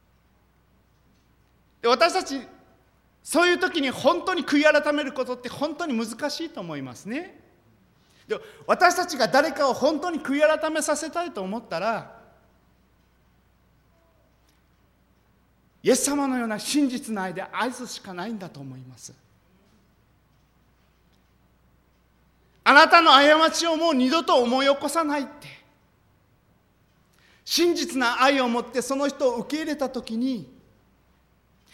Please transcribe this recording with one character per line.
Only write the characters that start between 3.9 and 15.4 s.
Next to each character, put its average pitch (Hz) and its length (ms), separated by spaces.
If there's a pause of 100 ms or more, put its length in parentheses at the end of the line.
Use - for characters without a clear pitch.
当 370 80
に 349 120
悔 294 140
い 294 40
改 302 300
め 294 100
る 262 100
こ 254 120
と 247 100
っ - 20
て 247 120
本 311 260
当 349 100
に 254 120
難 233 320
し 320 160
い 311 40
と 226 120
思 165 160
い 139 40
ま 127 140
す - 100
ね。 302 340 (880)
で、 214 120 (280)
私 339 260
た 359 140
ち 320 100
が 240 100
誰 285 240
か 277 180
を 233 40
本 294 260
当 359 120
に 311 80
悔 277 180
い 294 40
改 311 280
め 311 140
さ 302 120
せ 302 140
た 349 140
い 349 80
と 202 100
思 190 160
っ 233 100
た 165 120
ら、 208 420 (3500)